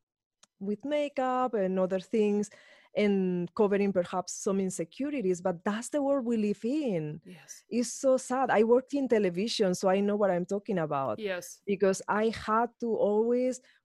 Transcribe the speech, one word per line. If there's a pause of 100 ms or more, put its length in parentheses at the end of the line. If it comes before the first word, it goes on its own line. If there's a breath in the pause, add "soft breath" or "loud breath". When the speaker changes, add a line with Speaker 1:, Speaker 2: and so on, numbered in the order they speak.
(600)
Speaker 1:
with
makeup
and
other
things (440 loud breath)
and
covering
perhaps
some
insecurities,
but
that's
the
world
we
live
in.
Speaker 2:
Yes.
Speaker 1:
It's
so
sad.
I
worked
in
television,
so
I
know
what
I'm
talking
about.
Speaker 2:
Yes.
Speaker 1:
Because
I
had (120)
to
always (240 soft breath)